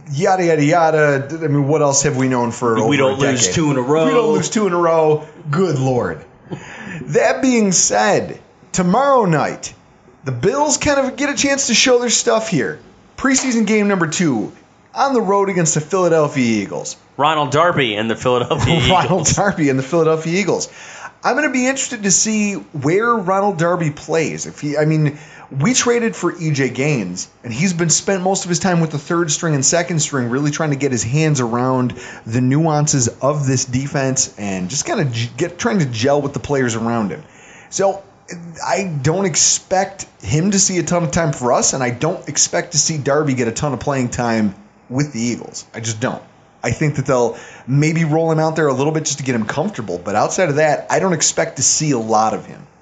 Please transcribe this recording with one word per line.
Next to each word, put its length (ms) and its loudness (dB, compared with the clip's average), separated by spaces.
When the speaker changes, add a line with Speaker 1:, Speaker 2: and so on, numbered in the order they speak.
Speaker 1:
yada, 340 2
yada, 180 4
yada. 680 4
I 160 -4
mean, 200 2
what 140 4
else 220 2
have 140 2
we 120 2
known 220 0
for 240 0
Speaker 2:
We 60 2
Speaker 1:
over 160 2
Speaker 2:
don't 160 4
Speaker 1:
a 180 0
Speaker 2:
lose 100 0
Speaker 1:
decade? 140 0
Speaker 2:
two 160 2
in 60 0
a 40 0
Speaker 1:
We 60 -2
don't 260 2
Speaker 2:
row. 180 4
Speaker 1:
lose 180 0
two 180 0
in 60 0
a 60 0
row. 480 2
Good 260 0
Lord. 460 0
That 400 0
being 300 2
said, 680 0
tomorrow 540 4
night, 480 0
the 80 -6
Bills 460 0
kind 220 2
of 160 -2
get 140 -2
a 60 -4
chance 320 0
to 60 2
show 260 4
their 100 0
stuff 380 0
here. 320 -2
Preseason 500 0
game 200 2
number 200 2
two 440 0
on 180 0
the 80 4
road 280 2
against 260 0
the 60 0
Philadelphia 840 2
Eagles. 320 -8
Speaker 2:
Ronald 340 0
Darby 440 2
and 140 -2
the 60 0
Philadelphia 600 0
Speaker 1:
<laughs> 20 0
Speaker 2:
Eagles. 120 2
Speaker 1:
Ronald 380 2
Darby 420 0
and 80 2
the 60 -2
Philadelphia 560 0
Eagles. 300 -2
I'm 120 0
gonna 140 0
be 180 0
interested 360 -4
to 80 0
see 420 0
where 600 0
Ronald 420 0
Darby 320 0
plays. 560 -4
If 160 -14
he, 160 -4
I 80 2
mean, 320 2
we 240 0
traded 420 2
for 240 -2
E 120 -2
J 180 0
Gaines, 580 -2
and 80 -10
he's 220 0
been 160 0
spent 320 0
most 240 0
of 40 -8
his 100 0
time 220 2
with 100 0
the 80 -6
third 320 -2
string 240 0
and 100 0
second 340 0
string, 300 -2
really 220 0
trying 180 -2
to 60 0
get 160 -2
his 120 -2
hands 380 2
around 540 0
the 120 -2
nuances 680 2
of 400 -2
this 180 0
defense 720 -2
and 320 -4
just 160 -6
kinda 200 0
g-, 300 -4
get, 220 -4
trying 220 0
to 80 2
gel 340 2
with 120 -6
the 60 -6
players 360 0
around 340 0
him. 140 -10
So 320 0
I 180 0
don't 240 0
expect 800 0
him 300 0
to 80 2
see 180 0
a 60 0
ton 200 0
of 80 -2
time 220 0
for 180 -2
us, 220 2
and 80 -2
I 80 0
don't 400 -4
expect 440 -2
to 40 0
see 220 -2
Darby 340 0
get 140 0
a 60 -2
ton 200 -4
of 60 -6
playing 300 -2
time 440 0
with 260 -2
the 60 -6
Eagles. 540 -6
I 60 -12
just 200 -8
don't. 220 -4
I 80 0
think 240 0
that 100 -4
they'll 320 2
maybe 360 2
roll 280 2
him 80 2
out 160 0
there 120 2
a 60 2
little 180 0
bit 140 -2
just 140 -4
to 40 -8
get 120 -2
him 100 0
comfortable, 580 -6
but 120 -4
outside 340 0
of 60 0
that, 340 2
I 100 0
don't 140 0
expect 440 -2
to 60 -4
see 280 0
a 80 2
lot 340 2
of 120 -8
him. 200 -18